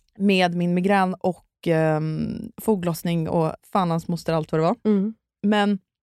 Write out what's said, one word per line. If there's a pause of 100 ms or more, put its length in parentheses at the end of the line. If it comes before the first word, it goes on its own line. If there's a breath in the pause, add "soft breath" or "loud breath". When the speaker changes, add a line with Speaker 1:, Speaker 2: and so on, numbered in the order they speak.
(180)
Speaker 1:
Med
min
migrän
och, (220)
ehm, (100)
foglossning
och (200)
fan
hans
moster,
allt
vad
det
var. (100)
Speaker 2:
Mm. (300)
Speaker 1:
Men (240)